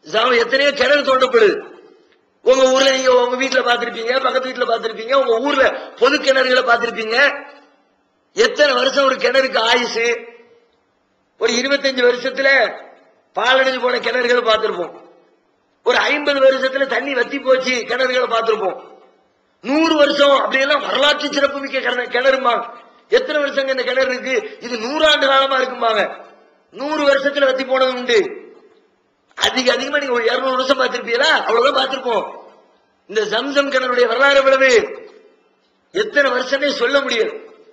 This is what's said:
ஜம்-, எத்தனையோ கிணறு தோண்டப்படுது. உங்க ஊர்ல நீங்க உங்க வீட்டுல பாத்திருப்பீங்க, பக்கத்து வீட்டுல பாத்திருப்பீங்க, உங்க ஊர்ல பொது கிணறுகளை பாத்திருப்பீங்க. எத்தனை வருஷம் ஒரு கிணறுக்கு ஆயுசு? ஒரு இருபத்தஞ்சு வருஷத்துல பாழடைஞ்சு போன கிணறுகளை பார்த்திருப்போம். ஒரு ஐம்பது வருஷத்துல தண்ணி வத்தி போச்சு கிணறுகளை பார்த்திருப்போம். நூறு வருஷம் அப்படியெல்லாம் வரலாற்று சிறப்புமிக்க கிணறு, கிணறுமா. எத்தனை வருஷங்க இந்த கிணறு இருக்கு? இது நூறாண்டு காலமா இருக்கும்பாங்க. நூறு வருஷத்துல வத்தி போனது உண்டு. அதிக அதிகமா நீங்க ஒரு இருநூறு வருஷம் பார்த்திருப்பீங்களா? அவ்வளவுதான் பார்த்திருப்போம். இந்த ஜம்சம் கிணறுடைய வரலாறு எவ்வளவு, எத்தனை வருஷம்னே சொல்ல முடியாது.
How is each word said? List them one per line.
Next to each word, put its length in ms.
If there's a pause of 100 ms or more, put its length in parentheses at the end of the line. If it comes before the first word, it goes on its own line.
(120)
ஜம்-, 260
எத்தனையோ 340
கிணறு 300
தோண்டப்படுது. 760 (640)
உங்க 280
ஊர்ல 200
நீங்க 240
உங்க 300
வீட்டுல 180
பாத்திருப்பீங்க, 600
பக்கத்து 260
வீட்டுல 200
பாத்திருப்பீங்க, 460
உங்க 240
ஊர்ல 340
பொது 460
கிணறுகளை 440
பாத்திருப்பீங்க. 840 (880)
எத்தனை 420
வருஷம் 300
ஒரு 100
கிணறுக்கு 440
ஆயுசு? 680 (1120)
ஒரு 140
இருபத்தஞ்சு 520
வருஷத்துல 680 (600)
பாழடைஞ்சு 460
போன 180
கிணறுகளை 420
பார்த்திருப்போம். 600 (840)
ஒரு 120
ஐம்பது 440
வருஷத்துல 460
தண்ணி 280
வத்தி 240
போச்சு 340
கிணறுகளை 580
பார்த்திருப்போம். 520 (760)
நூறு 360
வருஷம் 420
அப்படியெல்லாம் 420
வரலாற்று 520
சிறப்புமிக்க 480
கிணறு, 220
கிணறுமா. 640 (420)
எத்தனை 340
வருஷங்க 260
இந்த 140
கிணறு 320
இருக்கு? 460
இது 160
நூறாண்டு 500
காலமா 320
இருக்கும்பாங்க. 680 (460)
நூறு 360
வருஷத்துல 380
வத்தி 200
போனது 280
உண்டு. 460 (960)
அதிக 380
அதிகமா 260
நீங்க 160
ஒரு 100
இருநூறு 320
வருஷம் 240
பார்த்திருப்பீங்களா? 640
அவ்வளவுதான் 440
பார்த்திருப்போம். 500 (680)
இந்த 160
ஜம்சம் 480
கிணறுடைய 360
வரலாறு 300
எவ்வளவு, 640 (920)
எத்தனை 380
வருஷம்னே 380
சொல்ல 320
முடியாது. 500 (220)